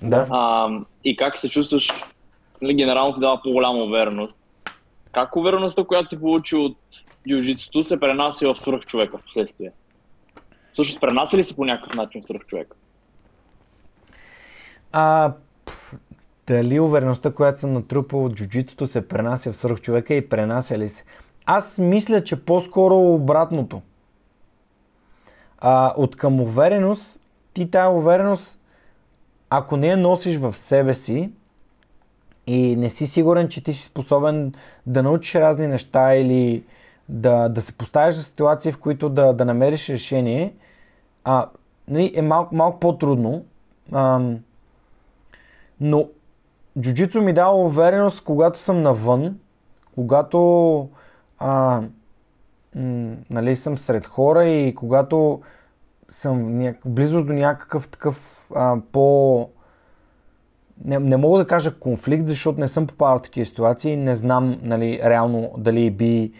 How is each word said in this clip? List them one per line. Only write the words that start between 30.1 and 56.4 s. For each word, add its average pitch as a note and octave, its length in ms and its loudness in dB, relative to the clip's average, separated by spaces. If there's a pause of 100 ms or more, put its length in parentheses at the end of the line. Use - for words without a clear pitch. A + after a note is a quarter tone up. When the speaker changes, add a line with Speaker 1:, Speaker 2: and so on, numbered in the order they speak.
Speaker 1:
в B2+ 200 -4
себе C3+ 360 2
си D3 380 -6 (1160)
и B2 280 0
не A#2+ 140 -2
си D3 180 -6
сигурен, E3 420 2
че C3+ 140 -14
ти D#3 100 -6
си C#3 100 -10
способен C#3+ 720 -2 (320)
да B2+ 180 0
научиш E3 320 0
разни D#3 320 2
неща C3+ 480 2
или B2+ 480 2 (460)
да, A#2 400 2
да A2+ 120 -4
се - 160 -12
поставиш D#3 380 0
в D#3+ 100 -10
ситуации, D3+ 460 0
в C3+ 80 -8
които D3 300 -4
да, C3+ 240 4
да A#2+ 120 0
намериш C3 440 0
решение, C3 640 -2 (680)
а, B2+ 260 0 (380)
нали, F3 280 -2
е E3 60 -2
мал-, D#3+ 300 0
малко E3 280 0
по-трудно. D3 680 0 (460)
Ам, B2+ 480 0 (1400)
но D3 280 2 (720)
джиу-джитсу C#3 400 0
ми G3 140 2
дава F#3 240 4
увереност, F3+ 640 2
когато E3 360 2
съм F3+ 220 0
навън, C3 580 0 (560)
когато, D3+ 920 2 (500)
а, C3 420 0 (920)
м, A#2+ 400 -6 (140)
нали, A#2+ 260 -2
съм C#3 220 -6
сред A2+ 280 -4
хора D#3 400 2
и D3 300 0
когато C#3 680 0 (680)
съм A#2+ 500 -4